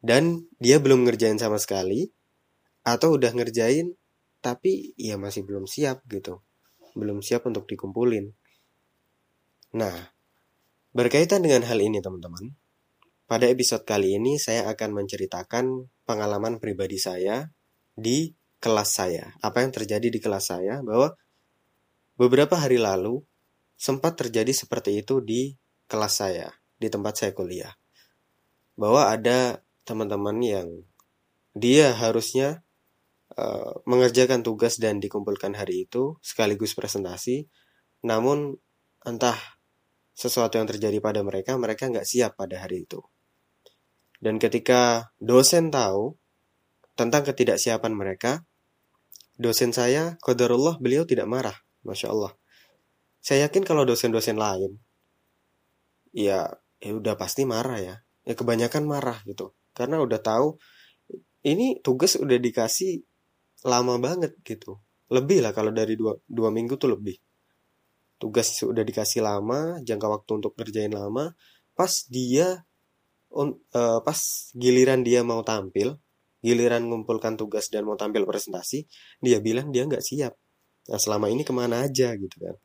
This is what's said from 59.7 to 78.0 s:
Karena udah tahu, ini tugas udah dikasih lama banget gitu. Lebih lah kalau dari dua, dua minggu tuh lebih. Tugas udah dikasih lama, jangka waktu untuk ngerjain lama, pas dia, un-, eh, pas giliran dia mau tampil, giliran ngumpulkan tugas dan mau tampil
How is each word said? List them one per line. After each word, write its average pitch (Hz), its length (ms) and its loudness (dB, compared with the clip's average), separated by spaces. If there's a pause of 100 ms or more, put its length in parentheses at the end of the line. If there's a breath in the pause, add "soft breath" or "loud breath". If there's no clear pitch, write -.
Karena 143 240 -2
udah 113 200 0
tahu, 127 360 0 (880 soft breath)
ini 208 400 0
tugas 135 320 2
udah 123 240 2
dikasih 123 640 -2 (640)
lama 123 320 2
banget 160 400 -2
gitu. 104 400 -14 (320)
Lebih 139 320 4
lah 107 80 0
kalau 107 200 0
dari 110 280 -2
dua, 110 240 0
dua 113 240 0
minggu 117 320 -2
tuh 123 160 2
lebih. 101 240 -10 (960)
Tugas 110 480 -2
udah 113 200 0
dikasih 107 360 -4
lama, 123 640 -2
jangka 110 240 -4
waktu 107 220 -4 (100)
untuk 104 160 -6
ngerjain 107 360 -6
lama, 110 400 -6 (440 soft breath)
pas 180 160 0 (160)
dia, 135 560 0 (680)
un-, 147 240 -4 (160)
eh, 117 280 2
pas 156 200 -4 (320)
giliran 127 480 6
dia 120 240 4
mau 117 200 0
tampil, 107 520 -2 (480)
giliran 117 440 4
ngumpulkan 113 520 -2
tugas 107 320 -6
dan 107 160 -2
mau 104 80 -2
tampil 107 320 0